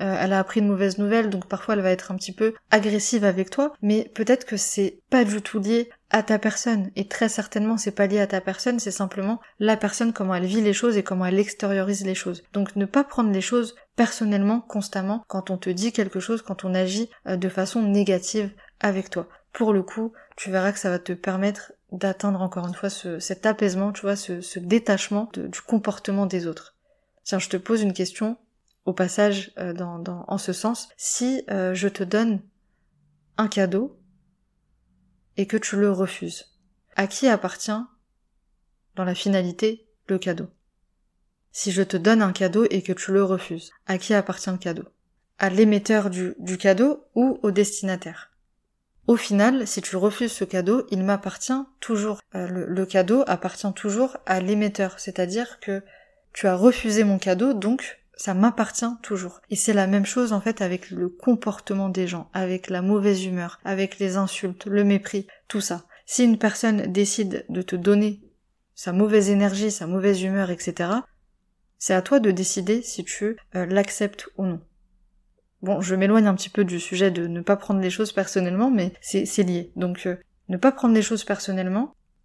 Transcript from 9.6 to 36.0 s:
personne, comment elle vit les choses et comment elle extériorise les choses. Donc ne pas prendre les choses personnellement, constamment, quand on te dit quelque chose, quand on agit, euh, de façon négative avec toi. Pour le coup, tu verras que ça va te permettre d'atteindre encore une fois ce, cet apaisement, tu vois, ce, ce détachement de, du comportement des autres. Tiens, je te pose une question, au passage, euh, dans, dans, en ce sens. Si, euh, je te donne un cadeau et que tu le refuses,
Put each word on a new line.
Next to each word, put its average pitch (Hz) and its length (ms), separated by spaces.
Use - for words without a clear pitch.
personne, 220 360
comment 190 240
elle 180 100
vit 214 160
les 208 100
choses 226 240
et 190 60
comment 185 240
elle 190 140
extériorise 196 640
les 185 100
choses. 175 380
Donc 202 240
ne 196 100
pas 277 160
prendre 233 300
les 190 80
choses 233 340
personnellement, 214 640
constamment, 202 640
quand 190 240
on 185 80
te 185 120
dit 202 220
quelque 190 280
chose, 226 200
quand - 240
on 185 80
agit, 185 380
euh, 185 100
de 185 120
façon 190 340
négative 202 680
avec 190 320
toi. 170 160
Pour 214 220
le 190 80
coup, 220 300
tu - 140
verras 190 220
que 202 60
ça 196 100
va 180 100
te 180 140
permettre 190 600
d'atteindre 190 500
encore 180 260
une 175 80
fois 196 140
ce, 175 300
cet 185 260
apaisement, 202 480
tu - 80
vois, 202 160
ce, 180 240
ce 180 180
détachement 208 760
de, 185 120
du - 140
comportement 202 640
des 180 220
autres. - 280
Tiens, 190 160
je - 120
te 190 80
pose 220 240
une 196 100
question, 214 460
au 185 80
passage, 196 640
euh, 175 160
dans, 175 240
dans, 175 280
en 196 120
ce 185 160
sens. 233 420
Si, - 540
euh, 185 240
je 190 140
te 196 140
donne 214 380
un 214 100
cadeau 202 540
et 196 100
que 220 120
tu 208 180
le 202 160
refuses, 180 640